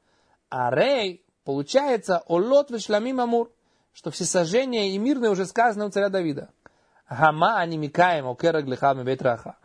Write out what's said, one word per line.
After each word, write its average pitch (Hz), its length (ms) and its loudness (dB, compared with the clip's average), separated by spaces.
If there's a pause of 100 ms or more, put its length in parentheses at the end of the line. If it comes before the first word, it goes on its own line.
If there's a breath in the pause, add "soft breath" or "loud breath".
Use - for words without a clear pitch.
(480)
А 127 260 -2
рей, 208 500 0 (200)
получается, 185 840 -2
«Олот 247 440 2
вешламим 233 500 -2
амур», 233 300 0 (420)
что - 180 -12
всесожжение 196 800 -2
и 190 80 -4
мирные 240 320 0
уже 190 160 0
сказано 208 400 0
у 202 40 -6
царя 202 180 0
Давида. 170 420 -4 (580 soft breath)
«Гама 156 500 4
анимикаем 165 680 0
окераг 156 380 0
лехам 135 340 0
и 127 40 -6
бейт 131 180 -2
раха». 120 420 -2